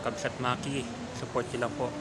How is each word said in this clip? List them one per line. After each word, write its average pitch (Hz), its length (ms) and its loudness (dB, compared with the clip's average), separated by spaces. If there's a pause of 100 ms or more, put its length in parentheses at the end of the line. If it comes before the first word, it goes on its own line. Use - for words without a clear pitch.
Kabsat 120 400 0
Maki, 127 400 2 (320)
support - 400 0
nyo 120 80 2
lang 113 160 2
po. 127 80 2 (140)